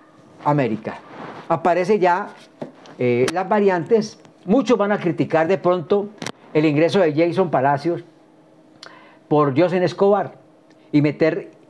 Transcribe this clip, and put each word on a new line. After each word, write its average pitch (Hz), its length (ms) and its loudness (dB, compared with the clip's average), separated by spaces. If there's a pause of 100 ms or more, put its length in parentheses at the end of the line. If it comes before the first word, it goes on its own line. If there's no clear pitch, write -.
(460)
América. 117 540 -2 (500)
Aparece 180 500 0
ya, 180 300 0 (680)
eh, 123 360 0
las 180 160 -4
variantes. 202 720 0 (240)
Muchos 226 320 2
van 202 160 0
a 185 60 0
criticar 156 500 0
de 190 80 0
pronto 180 500 0 (460)
el 156 100 2
ingreso 156 380 2
de 156 120 2
Jason 170 360 0
Palacios 143 560 -2 (1200)
por 147 320 2
Josen 180 240 2
Escobar 196 520 0 (580)
y 147 80 4
meter 156 580 -2 (100)